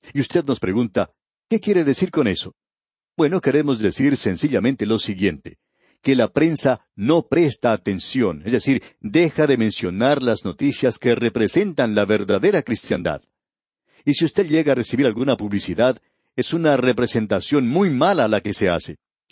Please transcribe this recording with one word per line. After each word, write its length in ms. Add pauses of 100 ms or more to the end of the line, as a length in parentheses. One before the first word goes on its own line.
(140)
Y 60
usted 240
nos 160
pregunta, 500 (400)
"¿Qué 100
quiere 240
decir 260
con 160
eso?". 280 (640)
Bueno, 220
queremos 400
decir 360
sencillamente 720
lo 120
siguiente, 600 (440)
que 120
la 180
prensa 600
no 320
presta 460
atención, 760
es 60
decir, 300 (180)
deja 460
de 100
mencionar 640
las 220
noticias 540
que 160
representan 800
la 100
verdadera 580
cristiandad. 600 (840)
Y 80
si 100
usted 220
llega 260
a 40
recibir 280
alguna 320
publicidad, 640 (380)
es 160
una 240
representación 880
muy 220
mala 400
la 140
que 100
se 160
hace. 300 (340)